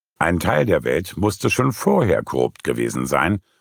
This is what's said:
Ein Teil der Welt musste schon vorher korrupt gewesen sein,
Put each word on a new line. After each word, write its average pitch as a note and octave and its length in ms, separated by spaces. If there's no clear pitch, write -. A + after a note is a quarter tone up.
Ein E2+ 200
Teil D#2+ 280
der D#2+ 180
Welt C#2 320
musste G#2 340
schon C3 220
vorher C3 500
korrupt - 400
gewesen A#1+ 440
sein, D2 340